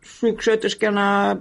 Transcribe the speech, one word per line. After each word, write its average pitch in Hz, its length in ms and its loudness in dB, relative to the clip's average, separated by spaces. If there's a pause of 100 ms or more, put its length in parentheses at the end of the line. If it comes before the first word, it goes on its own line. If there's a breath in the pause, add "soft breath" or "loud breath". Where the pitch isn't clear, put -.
(200)
sjuksköterskorna, 202 1200 0